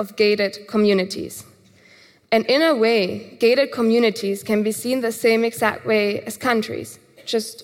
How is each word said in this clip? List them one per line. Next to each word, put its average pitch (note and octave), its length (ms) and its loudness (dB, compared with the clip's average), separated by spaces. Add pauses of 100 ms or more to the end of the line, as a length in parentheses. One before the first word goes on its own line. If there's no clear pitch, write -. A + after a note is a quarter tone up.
of G3+ 160 -10
gated G#3 520 0
communities. G3+ 760 0 (840)
And A3 160 4
in C4 140 2
a D#4+ 140 4
way, A3 680 0
gated C4 320 2
communities A3+ 720 0
can G#3+ 200 0
be G#3+ 100 -2
seen B3+ 280 -4
the A3+ 120 -2
same A3+ 300 2
exact A3+ 440 -2
way G#3 360 0
as A3 140 -12
countries, - 600 -4 (260)
just - 400 -6